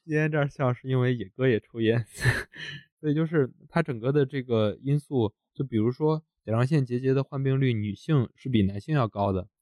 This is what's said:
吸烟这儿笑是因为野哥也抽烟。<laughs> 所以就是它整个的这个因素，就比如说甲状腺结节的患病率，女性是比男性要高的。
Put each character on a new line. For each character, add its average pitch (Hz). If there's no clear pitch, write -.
吸 160
烟 156
这 151
儿 143
笑 131
是 131
因 131
为 127
野 101
哥 131
也 110
抽 -
烟。 113
<laughs> -
所 156
以 147
就 160
是 151
它 170
整 131
个 123
的 147
这 131
个 110
因 139
素， 120
就 139
比 123
如 110
说 156
甲 110
状 120
腺 143
结 123
节 131
的 135
患 135
病 135
率， 131
女 104
性 139
是 -
比 117
男 101
性 156
要 127
高 101
的。 92